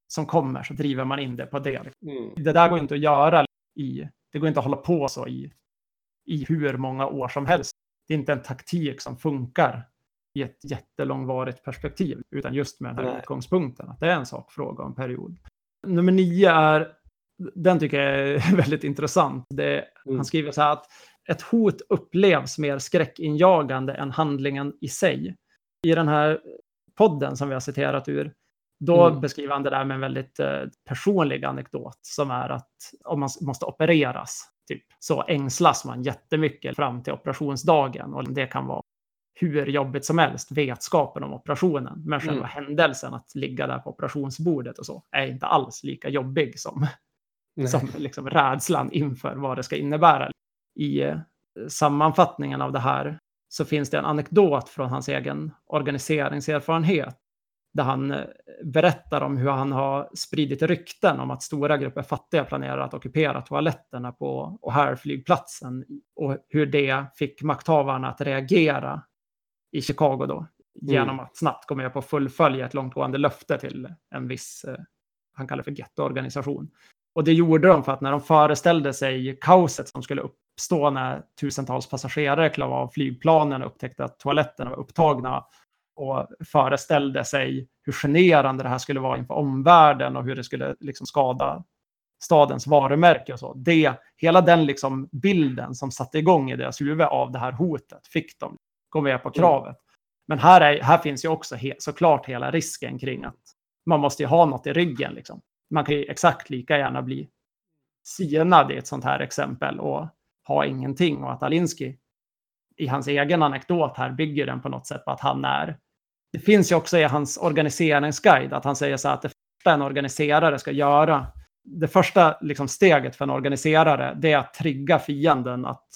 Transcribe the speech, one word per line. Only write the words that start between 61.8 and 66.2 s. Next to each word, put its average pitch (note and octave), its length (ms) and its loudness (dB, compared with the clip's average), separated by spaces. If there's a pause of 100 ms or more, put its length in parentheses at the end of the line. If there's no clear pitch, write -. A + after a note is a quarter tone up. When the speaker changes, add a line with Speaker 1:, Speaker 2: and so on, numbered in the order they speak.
Speaker 1:
fattiga D3 400 -4
planerar C2+ 340 -8
att C2+ 160 -6
ockupera C3+ 480 -4
toaletterna C3 680 -6
på C#3+ 500 -8
O'Hare-flygplatsen C3+ 1200 -2 (320)
och C3+ 220 -4 (120)